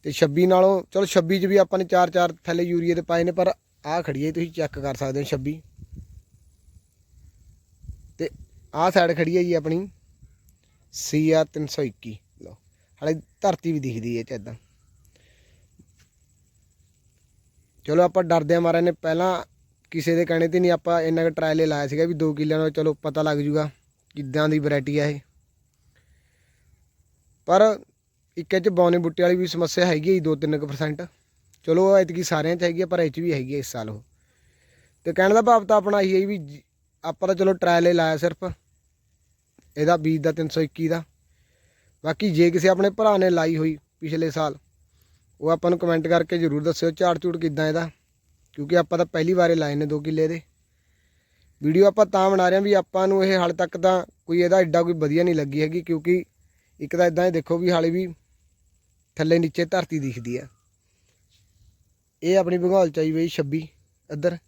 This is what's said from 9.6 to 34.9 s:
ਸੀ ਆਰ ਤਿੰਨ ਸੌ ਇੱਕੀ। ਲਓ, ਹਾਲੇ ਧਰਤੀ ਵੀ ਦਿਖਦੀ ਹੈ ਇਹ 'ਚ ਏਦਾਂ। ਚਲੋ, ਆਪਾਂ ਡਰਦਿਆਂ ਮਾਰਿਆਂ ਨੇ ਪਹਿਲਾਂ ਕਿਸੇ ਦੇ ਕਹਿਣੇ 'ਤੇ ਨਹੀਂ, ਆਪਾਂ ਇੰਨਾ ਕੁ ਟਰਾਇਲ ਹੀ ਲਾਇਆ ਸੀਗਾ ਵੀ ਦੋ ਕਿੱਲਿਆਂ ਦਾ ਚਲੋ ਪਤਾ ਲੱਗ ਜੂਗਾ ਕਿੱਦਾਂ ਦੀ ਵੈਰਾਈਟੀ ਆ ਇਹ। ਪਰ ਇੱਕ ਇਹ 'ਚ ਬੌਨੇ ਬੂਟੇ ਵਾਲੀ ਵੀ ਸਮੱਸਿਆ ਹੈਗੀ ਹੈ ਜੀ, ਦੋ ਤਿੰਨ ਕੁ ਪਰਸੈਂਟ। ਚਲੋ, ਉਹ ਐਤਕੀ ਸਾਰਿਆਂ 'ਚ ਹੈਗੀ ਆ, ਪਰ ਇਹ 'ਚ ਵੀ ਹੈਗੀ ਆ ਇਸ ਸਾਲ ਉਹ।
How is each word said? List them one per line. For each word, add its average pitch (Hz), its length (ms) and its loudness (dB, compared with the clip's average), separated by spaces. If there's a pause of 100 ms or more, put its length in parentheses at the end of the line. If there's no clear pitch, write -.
ਸੀ 156 380 -2
ਆਰ 156 140 4
ਤਿੰਨ 151 220 -8
ਸੌ - 160 -6
ਇੱਕੀ। 110 340 -10 (240)
ਲਓ, - 120 -20 (480)
ਹਾਲੇ 156 120 -2 (280)
ਧਰਤੀ 170 300 -2
ਵੀ 151 80 -2
ਦਿਖਦੀ 120 360 -6
ਹੈ 117 40 -4
ਇਹ 113 60 -8
'ਚ - 60 -16
ਏਦਾਂ। 113 220 -12 (3250)
ਚਲੋ, 160 180 2
ਆਪਾਂ 180 200 0
ਡਰਦਿਆਂ 165 380 2
ਮਾਰਿਆਂ 170 220 2
ਨੇ 175 100 2
ਪਹਿਲਾਂ 165 380 -2 (600)
ਕਿਸੇ 165 240 -2
ਦੇ 170 100 0
ਕਹਿਣੇ 165 220 0
'ਤੇ 170 120 0
ਨਹੀਂ, 180 120 4
ਆਪਾਂ 170 320 0
ਇੰਨਾ 165 200 0
ਕੁ 165 60 2
ਟਰਾਇਲ 160 300 -2
ਹੀ 160 60 4
ਲਾਇਆ 147 220 -2
ਸੀਗਾ 147 180 0
ਵੀ 170 100 -4
ਦੋ 156 180 -2
ਕਿੱਲਿਆਂ 151 260 -2
ਦਾ 160 120 0
ਚਲੋ 156 300 -2
ਪਤਾ 151 200 -4
ਲੱਗ 151 180 0
ਜੂਗਾ 147 300 -2 (460)
ਕਿੱਦਾਂ 147 340 -2
ਦੀ 156 100 0
ਵੈਰਾਈਟੀ 143 380 -2
ਆ 147 80 0
ਇਹ। 147 140 -4 (2250)
ਪਰ 202 300 4 (600)
ਇੱਕ 170 160 -6
ਇਹ 190 80 2
'ਚ 196 80 2
ਬੌਨੇ 175 280 4
ਬੂਟੇ 165 260 -2
ਵਾਲੀ 180 120 4
ਵੀ 180 120 -2
ਸਮੱਸਿਆ 170 380 -2
ਹੈਗੀ 160 240 0
ਹੈ 190 40 4
ਜੀ, 185 60 2
ਦੋ 156 160 -2
ਤਿੰਨ 151 240 -4
ਕੁ 147 80 -6
ਪਰਸੈਂਟ। 147 340 -6 (680)
ਚਲੋ, 165 160 2
ਉਹ 196 140 6
ਐਤਕੀ 175 260 0
ਸਾਰਿਆਂ 160 320 -2
'ਚ 170 80 -4
ਹੈਗੀ 170 180 -2
ਆ, 185 40 0
ਪਰ 175 140 -4
ਇਹ 160 120 0
'ਚ 143 80 -10
ਵੀ 170 140 -2
ਹੈਗੀ 135 220 -6
ਆ - 20 -4
ਇਸ 135 100 -8
ਸਾਲ 113 220 -10
ਉਹ। 107 120 -14 (1040)